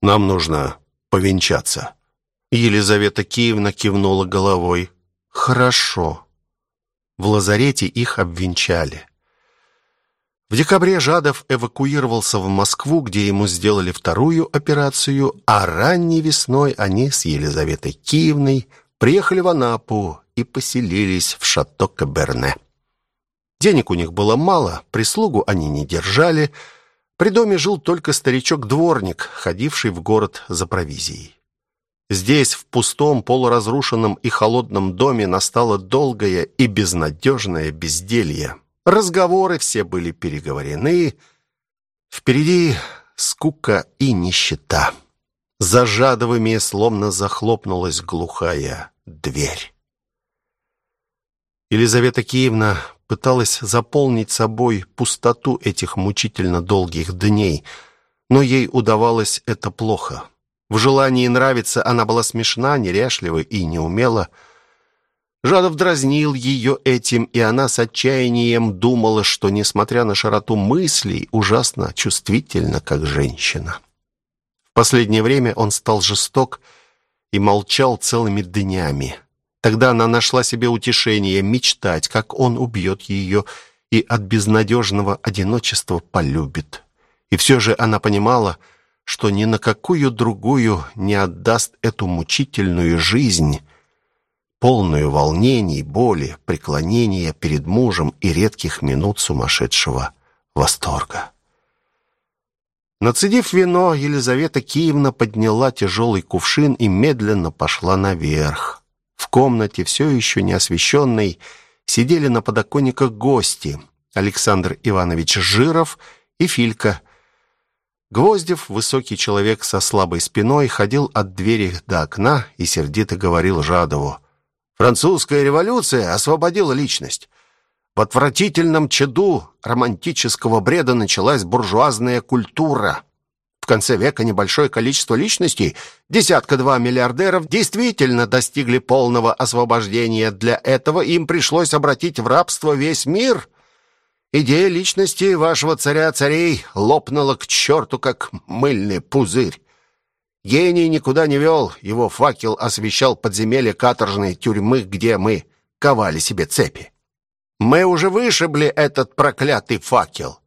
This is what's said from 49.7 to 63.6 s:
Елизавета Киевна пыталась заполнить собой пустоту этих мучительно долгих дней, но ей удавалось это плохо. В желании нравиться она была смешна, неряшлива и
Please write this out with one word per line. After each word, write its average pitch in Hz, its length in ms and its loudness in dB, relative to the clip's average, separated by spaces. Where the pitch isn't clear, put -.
Елизавета 120 540 2
Киевна 110 580 0
пыталась 123 560 0
заполнить 117 720 0
собой 113 520 -2
пустоту - 680 -2
этих - 320 -4
мучительно 95 640 -2
долгих 87 520 -2
дней, 98 500 0
но 131 120 6
ей 131 300 2
удавалось 113 760 0
это 107 240 -6
плохо. 101 540 -6
В 104 80 0
желании 131 500 4
нравиться 123 580 0
она 117 200 2
была 113 180 0
смешна, 120 560 -2
неряшлива 95 600 -2
и 95 260 -4